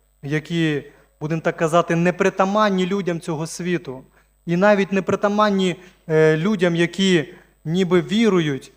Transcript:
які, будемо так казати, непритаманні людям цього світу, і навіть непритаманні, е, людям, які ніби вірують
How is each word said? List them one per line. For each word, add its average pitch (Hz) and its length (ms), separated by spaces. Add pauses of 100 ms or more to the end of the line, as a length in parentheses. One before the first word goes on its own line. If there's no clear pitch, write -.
(220)
які, 151 640 (360)
будемо 160 200
так 165 160
казати, 165 400
непритаманні 190 920
людям 175 340
цього 160 260
світу, 160 580 (420)
і 170 100
навіть 196 360
непритаманні, 196 840 (320)
е, 156 280
людям, 175 400
які 170 580 (300)
ніби 175 360
вірують 170 760